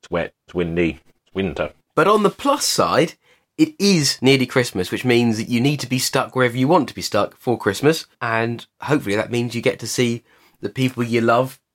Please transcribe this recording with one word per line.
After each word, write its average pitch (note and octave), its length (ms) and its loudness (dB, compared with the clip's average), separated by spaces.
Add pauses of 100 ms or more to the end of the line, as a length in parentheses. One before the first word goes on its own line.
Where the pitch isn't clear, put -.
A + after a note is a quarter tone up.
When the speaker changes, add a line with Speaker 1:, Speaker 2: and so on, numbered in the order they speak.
Speaker 1:
it's - 80 -20
wet, E2+ 240 -4 (140)
it's - 80 -12
windy, E2+ 460 -2 (240)
it's - 100 -16
winter. F#2 360 -4 (220)
Speaker 2:
But D#3+ 140 2
on G#3+ 160 4
the G3 60 4
plus - 360 0
side, G#2+ 500 0 (420)
it D#3 200 2
is F#3 440 2
nearly C3 240 4
Christmas, A#2 480 -2
which G2+ 100 -6
means A#2 340 2
that A2+ 120 -6
you A#2+ 100 0
need C#3 220 0
to - 80 -10
be C3 100 -2
stuck B2 380 -4
wherever B2 180 0
you C3 140 2
want D#3+ 180 4
to - 80 -14
be F#2 60 -10
stuck - 340 -2
for A#2 240 -2
Christmas, C3+ 460 0 (160)
and A#2 440 -2 (180)
hopefully G#2 340 -2
that G#2+ 140 -4
means A#2+ 240 -4
you A#2 60 -4
get - 180 -2
to A2+ 80 -10
see A#2+ 360 -2 (380)
the G2+ 80 -6
people B2 340 -2
you A#2 160 0
love A#2 400 0 (160)